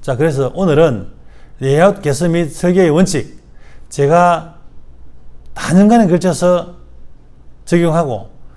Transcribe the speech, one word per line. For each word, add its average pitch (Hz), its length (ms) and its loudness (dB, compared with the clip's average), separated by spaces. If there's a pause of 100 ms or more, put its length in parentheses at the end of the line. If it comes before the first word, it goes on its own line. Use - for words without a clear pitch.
자, 131 140 -4
그래서 135 400 0
오늘은 151 520 0 (520)
레이아웃 160 420 2
개선 147 300 -2
및 165 200 -2
설계의 180 380 2
원칙, 143 500 0 (500)
제가 165 680 0 (960)
다년간에 208 540 4
걸쳐서 175 680 0 (920)
적용하고 160 640 -2 (280)